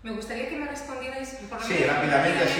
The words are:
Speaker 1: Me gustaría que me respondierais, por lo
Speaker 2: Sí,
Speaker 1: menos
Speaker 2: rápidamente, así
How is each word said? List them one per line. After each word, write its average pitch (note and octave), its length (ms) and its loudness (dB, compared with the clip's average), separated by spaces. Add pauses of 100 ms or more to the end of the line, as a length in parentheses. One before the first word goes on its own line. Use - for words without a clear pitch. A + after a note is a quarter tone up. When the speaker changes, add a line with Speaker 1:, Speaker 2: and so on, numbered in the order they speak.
Speaker 1:
Me A3+ 100 -8
gustaría A3+ 360 -6
que E4 80 -6
me D4 100 -4
respondierais, C4+ 600 -8 (180)
por - 140 -8
lo A3+ 60 -6
Speaker 2:
Sí, G3 80 2
Speaker 1:
menos C#3+ 200 4
Speaker 2:
rápidamente, - 480 4
así - 160 4